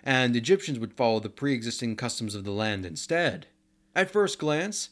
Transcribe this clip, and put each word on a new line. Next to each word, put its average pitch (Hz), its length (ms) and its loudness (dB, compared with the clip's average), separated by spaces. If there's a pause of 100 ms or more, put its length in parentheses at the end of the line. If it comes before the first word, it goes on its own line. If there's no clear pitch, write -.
and 127 320 4
Egyptians 143 420 2
would 113 160 -8
follow 113 240 4
the 104 100 -4
pre-existing 117 680 -2
customs 113 400 -4
of 98 80 -8
the 101 80 -4
land 101 340 -2
instead. 107 640 -2 (480)
At 190 140 2
first 202 300 2
glance, 156 520 -2